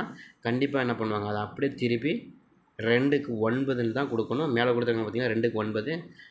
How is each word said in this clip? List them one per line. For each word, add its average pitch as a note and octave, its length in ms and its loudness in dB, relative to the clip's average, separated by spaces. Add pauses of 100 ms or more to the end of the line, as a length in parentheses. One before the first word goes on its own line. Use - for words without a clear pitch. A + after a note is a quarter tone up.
(420)
கண்டிப்பா C3+ 380 0
என்ன A#2+ 140 0
பண்ணுவாங்க, G#2+ 340 -2
அதை G#2 140 -2
அப்படியே G#2 320 -2
திருப்பி A#2+ 400 0 (640)
ரெண்டுக்கு C3 520 4 (100)
ஒன்பதுன்னு A#2+ 500 2
தான் B2+ 180 -2
கொடுக்கணும். A#2+ 420 0
மேல A#2+ 160 4
கொடுத்துருக்காங்க A#2 400 0
பார்த்தீங்களா, A2+ 260 -2
ரெண்டுக்கு A2+ 200 2
ஒன்பது, G#2+ 380 -2 (400)